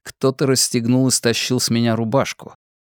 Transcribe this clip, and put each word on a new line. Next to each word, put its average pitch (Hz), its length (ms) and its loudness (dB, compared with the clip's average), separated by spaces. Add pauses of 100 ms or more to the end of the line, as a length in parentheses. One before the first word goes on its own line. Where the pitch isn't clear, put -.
Кто-то 131 420 -2
расстегнул 127 600 2
и 123 40 2
стащил 117 480 0
с - 100 -2
меня 117 260 2
рубашку. 117 600 -2 (340)